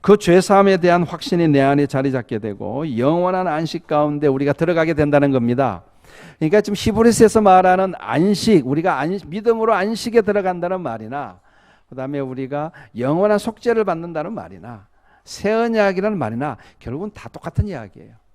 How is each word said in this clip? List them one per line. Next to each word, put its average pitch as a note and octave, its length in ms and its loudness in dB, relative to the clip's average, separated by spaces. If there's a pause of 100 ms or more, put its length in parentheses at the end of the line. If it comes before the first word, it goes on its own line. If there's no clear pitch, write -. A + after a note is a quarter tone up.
그 G3+ 160 6
죄사함에 F#3+ 600 4
대한 F3 260 2
확신이 E3+ 440 -2
내 C#3 120 4
안에 C#3+ 260 2
자리 C3+ 240 -2
잡게 A#2+ 300 -6
되고 A2 580 -8
영원한 F3+ 480 0
안식 E3 400 -6
가운데 D3 400 0
우리가 C#3 260 0
들어가게 E3 420 0
된다는 C#3+ 360 2
겁니다. A#2+ 540 0 (540)
그러니까 D#3+ 220 2
지금 G#3 160 -4
히브리서에서 A3+ 640 4
말하는 F#3 580 4
안식, D#3 680 2
우리가 D#3 320 -2
안-, E3+ 280 -4
믿음으로 A3 460 0
안식에 G#3+ 500 0
들어간다는 F#3 580 -2
말이나 A2+ 600 -10 (480)
그다음에 C3+ 300 -8
우리가 C3+ 540 -6 (260)
영원한 G3+ 400 2
속죄를 A3+ 460 -2
받는다는 E3+ 480 -6
말이나 D#3+ 560 -16 (340)
새 - 300 -4
언약이라는 G#3+ 680 0
말이나 A#2+ 380 -6 (240)
결국은 D#3+ 340 -10
다 - 140 -20
똑같은 - 400 -6
이야기예요. A2+ 480 -16 (180)